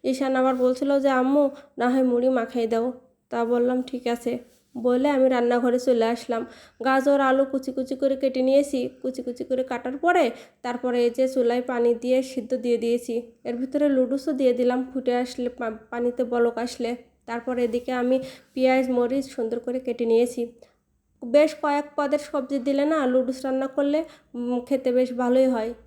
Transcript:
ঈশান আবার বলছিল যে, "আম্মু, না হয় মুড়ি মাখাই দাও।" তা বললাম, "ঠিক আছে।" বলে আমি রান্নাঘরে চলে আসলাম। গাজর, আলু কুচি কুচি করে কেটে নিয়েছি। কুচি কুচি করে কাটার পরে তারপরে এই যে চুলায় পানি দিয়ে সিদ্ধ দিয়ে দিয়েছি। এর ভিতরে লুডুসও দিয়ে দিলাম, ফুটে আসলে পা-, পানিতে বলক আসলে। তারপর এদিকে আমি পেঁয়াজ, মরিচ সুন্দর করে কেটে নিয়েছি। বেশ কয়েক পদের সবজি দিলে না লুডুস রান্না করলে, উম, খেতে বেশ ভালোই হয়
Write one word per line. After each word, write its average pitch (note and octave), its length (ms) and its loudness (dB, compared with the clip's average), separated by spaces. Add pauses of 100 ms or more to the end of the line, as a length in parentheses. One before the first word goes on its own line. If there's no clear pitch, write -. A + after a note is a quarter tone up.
ঈশান C4 320 0
আবার C4 180 2
বলছিল B3+ 440 2
যে, C4+ 100 2
"আম্মু, C4+ 420 2 (280)
না B3 120 2
হয় C4 120 2
মুড়ি B3 260 2
মাখাই A#3+ 380 -2
দাও।" A#3 260 -2 (360)
তা A#3 160 -2
বললাম, B3 380 0
"ঠিক B3 240 -8
আছে।" A#3+ 320 -4 (380)
বলে B3 320 2
আমি C4 200 4
রান্নাঘরে A#3+ 500 2
চলে B3 260 2
আসলাম। A#3 420 -4 (380)
গাজর, C4+ 360 4
আলু C4+ 240 4
কুচি C4+ 280 -6
কুচি C4 240 -6
করে C4+ 200 0
কেটে C4 260 0
নিয়েছি। C4+ 460 2 (140)
কুচি B3+ 200 -6
কুচি A#3+ 220 -8
করে B3+ 200 -2
কাটার B3+ 340 -8
পরে E4+ 320 2 (320)
তারপরে B3 420 -2
এই A#3+ 60 4
যে C4 180 0
চুলায় B3 340 2
পানি A#3+ 320 2
দিয়ে B3+ 280 0
সিদ্ধ C4 320 -6
দিয়ে A#3+ 220 0
দিয়েছি। A#3 460 -2 (220)
এর A#3+ 120 -6
ভিতরে C4+ 320 0
লুডুসও C4+ 440 0
দিয়ে C4 200 2
দিলাম, B3 420 0
ফুটে B3+ 220 -2
আসলে B3 320 -4
পা-, A3+ 300 -8 (120)
পানিতে A#3+ 340 -2
বলক A#3 340 0
আসলে। A#3+ 380 -6 (300)
তারপর A#3 320 -6
এদিকে A#3+ 340 -2
আমি B3+ 280 2 (340)
পেঁয়াজ, C4 360 2
মরিচ B3+ 360 0
সুন্দর A#3 320 -6
করে B3 220 -6
কেটে A#3+ 240 -4
নিয়েছি। A#3 480 2 (720)
বেশ D4 380 4
কয়েক D4 220 0 (120)
পদের D4 220 0
সবজি C#4 400 -4
দিলে C#4 260 0
না D4+ 220 2
লুডুস B3+ 380 0
রান্না C4 220 -2
করলে, C#4+ 380 0 (300)
উম, A#3+ 260 -2
খেতে B3+ 320 -2
বেশ B3+ 200 2
ভালোই B3 340 2
হয় A#3 280 -2 (120)